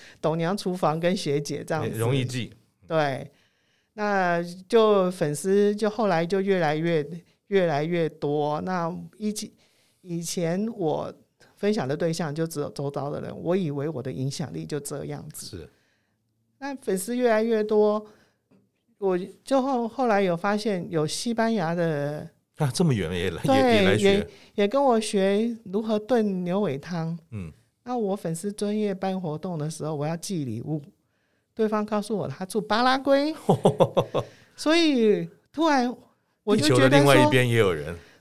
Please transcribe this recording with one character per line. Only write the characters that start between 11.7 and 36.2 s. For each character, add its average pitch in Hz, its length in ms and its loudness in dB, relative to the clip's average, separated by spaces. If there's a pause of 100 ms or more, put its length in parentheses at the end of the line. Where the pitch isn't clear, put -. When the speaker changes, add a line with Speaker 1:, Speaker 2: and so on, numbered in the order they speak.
Speaker 1:
享 214 160 -2
的 139 80 -2
对 165 160 -2
象 165 220 -4
就 165 140 -2
只 160 120 -8
有 - 120 -4
周 139 180 -6
遭 143 220 -6
的 147 100 -8
人， - 160 -10
我 175 180 -2
以 185 140 0
为 143 180 -4
我 147 140 -6
的 131 100 -8
影 131 180 -4
响 139 220 -8
力 160 140 -10
就 151 140 -6
这 143 260 -10
样 147 240 -10
子。 - 160 -16
Speaker 2:
是。 80 240 -14 (880)
Speaker 1:
那 269 200 -10
粉 196 200 -4
丝 226 180 -4
越 247 140 2
来 220 140 4
越 220 200 0
多， 214 400 2 (960)
我 190 180 0 (280)
就 269 180 2
后-， 247 260 -2
后 247 200 -2
来 202 160 4
有 180 120 2
发 202 220 -2
现 190 320 -4
有 160 160 0
西 156 260 -4
班 226 220 0
牙 170 220 0
的 156 520 -2 (280)
Speaker 2:
啊， 156 160 0
这 185 120 0
么 160 80 4
远 90 200 0
也 90 180 0
来， 85 140 -8
Speaker 1:
对， 262 120 2
Speaker 2:
也， 254 200 4
也 208 80 6
来 190 120 4
学。 196 180 4
Speaker 1:
也， 202 160 -2 (260)
也 202 120 2
跟 269 160 0
我 240 160 4
学 214 560 0 (100)
如 202 180 -4
何 220 160 0
炖 208 440 0
牛 180 180 0
尾 143 180 -2
汤。 165 360 -6 (140)
Speaker 2:
嗯。 92 240 -10 (300)
Speaker 1:
那 247 120 -6
我 202 200 -2
粉 175 180 -6
丝 202 180 -6
专 208 240 -4
页 214 160 0
办 190 300 -4
活 156 160 -4
动 180 180 -6
的 151 140 -4
时 147 160 -8
候， 156 80 -4
我 143 140 -4
要 165 100 -4
寄 165 280 -4
礼 117 160 -6
物， 151 200 -4 (720)
对 220 140 -2
方 214 180 -2
告 208 160 -2
诉 208 160 -4
我 175 100 -4
他 135 160 -8
住 202 160 -4
巴 214 220 -2
拉 254 160 2
圭。 277 380 2 (580)
Speaker 2:
<laughs> - 640 -4
Speaker 1:
所 302 180 4
以 220 540 4 (220)
突 330 160 0
然 262 280 2 (480)